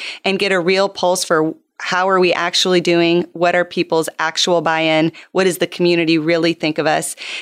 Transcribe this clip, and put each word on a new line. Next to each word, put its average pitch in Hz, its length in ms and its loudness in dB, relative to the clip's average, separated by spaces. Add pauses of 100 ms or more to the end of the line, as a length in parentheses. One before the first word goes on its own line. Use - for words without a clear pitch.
(260)
and 190 140 -2
get 196 120 0
a 190 80 2
real 190 300 2
pulse 185 340 0
for 160 300 0 (260)
how 185 300 -2
are 185 120 2
we 175 120 4
actually 180 480 0
doing? 170 520 2
What 175 200 0
are 175 120 2
people's 165 420 -2 (100)
actual 165 440 0
buy-in? 160 500 2 (220)
What 185 100 2
does 185 140 0
the 170 100 -2
community 170 500 2
really 165 360 0
think 156 240 -4
of 151 100 0
us? 156 300 -2 (240)